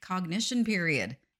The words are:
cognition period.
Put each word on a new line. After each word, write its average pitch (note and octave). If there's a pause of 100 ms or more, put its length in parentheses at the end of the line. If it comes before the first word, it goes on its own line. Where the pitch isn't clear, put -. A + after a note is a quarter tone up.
cognition F#3+
period. D#3+ (240)